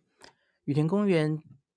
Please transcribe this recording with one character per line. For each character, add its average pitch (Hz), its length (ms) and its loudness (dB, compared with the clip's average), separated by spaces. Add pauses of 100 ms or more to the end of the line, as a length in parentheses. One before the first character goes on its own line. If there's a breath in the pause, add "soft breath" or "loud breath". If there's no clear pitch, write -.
(640 soft breath)
羽 147 80 -4
田 151 140 0
公 196 180 0
园 156 380 0 (340)